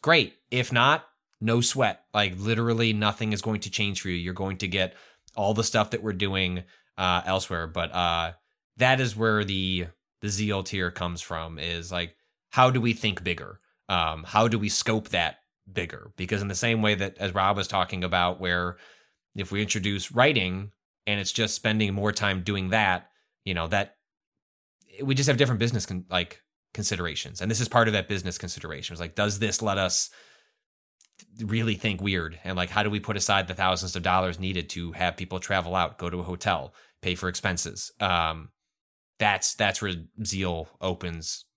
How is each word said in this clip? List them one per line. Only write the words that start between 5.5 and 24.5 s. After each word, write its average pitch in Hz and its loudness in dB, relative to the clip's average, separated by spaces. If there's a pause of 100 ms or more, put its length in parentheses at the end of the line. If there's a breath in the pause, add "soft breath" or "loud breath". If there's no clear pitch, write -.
the 110 2
stuff 107 2
that 107 -4
we're 107 -4
doing, 92 0 (340 soft breath)
uh, 90 2
elsewhere. 92 -2
But, 85 -6
uh, 85 0 (440)
that 131 4
is 120 0
where 107 2
the, 92 -2 (340)
the 104 -4
Zeal 101 0
tier 92 -2
comes 87 -6
from, 82 -8
is, 85 -6
like, 87 -4 (360)
how 127 6
do 127 0
we 117 2
think 107 -2
bigger? 87 -6 (280)
Um, 80 0
how 110 4
do 113 2
we 104 -2
scope 110 0
that 85 0 (340)
bigger? 92 -8
Because 98 -2
in 101 -4
the 95 -4
same 113 2
way 104 4
that, 98 -4
as 95 -2
Rob 98 4
was 95 -2
talking 92 -2
about, 90 0
where 87 -2 (580 loud breath)
if 95 -6
we 101 -2
introduce 101 -2
writing 101 2 (360)
and 104 0
it's 95 -4
just 110 0
spending 107 0
more 101 0
time 98 0
doing 95 -2
that, 98 2 (360)
you 95 -4
know, 82 -2
that 98 -2 (1080)